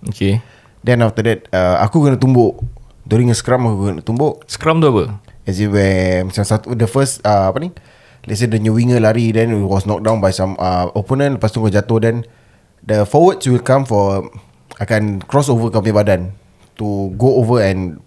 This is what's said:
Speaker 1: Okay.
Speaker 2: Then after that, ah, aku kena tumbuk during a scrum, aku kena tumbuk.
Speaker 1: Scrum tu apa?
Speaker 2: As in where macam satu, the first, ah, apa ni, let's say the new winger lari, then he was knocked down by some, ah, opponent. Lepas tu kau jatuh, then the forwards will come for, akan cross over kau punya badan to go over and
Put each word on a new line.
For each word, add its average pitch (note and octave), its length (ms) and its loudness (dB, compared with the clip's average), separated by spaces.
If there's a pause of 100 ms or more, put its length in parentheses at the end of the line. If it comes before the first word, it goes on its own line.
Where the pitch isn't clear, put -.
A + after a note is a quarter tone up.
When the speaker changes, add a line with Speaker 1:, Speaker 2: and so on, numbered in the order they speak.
Speaker 1:
Okay. G2 340 -2 (420)
Speaker 2:
Then A#2+ 200 0
after A2 200 0
that, G#2+ 280 -2
ah, F#2 320 0
aku G#2 200 0
kena C#3 140 2
tumbuk B2 480 2 (380)
during A#2+ 260 0
a A#2 60 2
scrum, B2 280 0
aku G#2+ 280 -2
kena D#2+ 120 -6
tumbuk. B2+ 440 -4
Speaker 1:
Scrum D#3+ 340 -2
tu D#3+ 100 4
apa? G#2 300 0 (220)
Speaker 2:
As F#2 160 -6
in G#2 100 0
where F#2+ 560 0
macam F#2+ 200 -4
satu, G#2+ 280 -2
the A2+ 140 -2
first, C3+ 360 -2
ah, G2+ 280 2
apa A2 100 -4
ni, F3 100 -6 (540)
let's G#2 160 -6
say A#2+ 80 0
the A2 80 0
new A2 160 0
winger A#2+ 260 2
lari, A2+ 340 2
then A2+ 200 2
he G#2+ 80 0
was G2 240 0
knocked G#2 180 -4
down A2 160 0
by F#2+ 140 2
some, F#2+ 260 -4
ah, F2+ 320 -2
opponent. C3+ 460 -2
Lepas A2 160 -2
tu A#2+ 80 -6
kau A2 80 0
jatuh, G#2 320 0
then A2+ 240 0 (560)
the G#2+ 240 0
forwards F3+ 400 2
will B2 160 2
come C3+ 240 0
for, G2 480 0 (460)
akan G#2 440 -2
cross C#3 240 0
over A#2 220 2
kau G#2 160 0
punya G#2 140 0
badan F#2+ 340 2 (420)
to G2+ 400 -6
go B2+ 220 2
over A#2 240 2
and F#2+ 480 -2